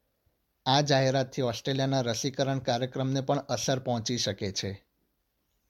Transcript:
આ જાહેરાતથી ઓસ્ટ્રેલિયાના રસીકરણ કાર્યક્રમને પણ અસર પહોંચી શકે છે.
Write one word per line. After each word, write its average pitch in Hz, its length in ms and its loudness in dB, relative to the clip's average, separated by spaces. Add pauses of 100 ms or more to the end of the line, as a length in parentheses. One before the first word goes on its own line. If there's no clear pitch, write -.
(640)
આ 135 160 6
જાહેરાતથી 135 600 2
ઓસ્ટ્રેલિયાના 135 600 0
રસીકરણ 131 580 0
કાર્યક્રમને 131 640 -2
પણ 143 180 0
અસર 127 400 -2
પહોંચી 120 380 -2
શકે 104 340 -2
છે. 98 340 -6 (840)